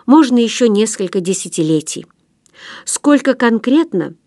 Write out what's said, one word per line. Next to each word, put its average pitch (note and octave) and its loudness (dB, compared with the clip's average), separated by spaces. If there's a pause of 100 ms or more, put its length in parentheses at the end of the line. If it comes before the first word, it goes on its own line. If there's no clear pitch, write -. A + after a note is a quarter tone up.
можно B3+ 4
ещё A#3 0
несколько G#3 -2
десятилетий. E3 -4 (760)
Сколько C#4 0
конкретно, A#3 0 (120)